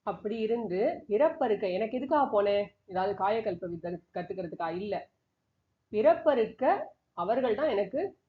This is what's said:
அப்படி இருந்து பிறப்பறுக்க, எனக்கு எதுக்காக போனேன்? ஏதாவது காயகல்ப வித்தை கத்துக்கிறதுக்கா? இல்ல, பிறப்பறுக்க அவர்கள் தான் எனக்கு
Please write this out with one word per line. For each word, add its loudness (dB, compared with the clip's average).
அப்படி -4
இருந்து 0
பிறப்பறுக்க, 2
எனக்கு -2
எதுக்காக 2
போனேன்? 2
ஏதாவது -2
காயகல்ப -2
வித்தை -8
கத்துக்கிறதுக்கா? -6
இல்ல, -6
பிறப்பறுக்க 2
அவர்கள் 0
தான் 0
எனக்கு -2